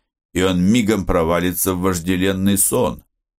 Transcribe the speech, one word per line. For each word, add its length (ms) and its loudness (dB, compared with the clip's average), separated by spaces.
и 80 -2
он 220 2
мигом 420 2
провалится 720 0
в 60 -6
вожделенный 760 0
сон. 460 -2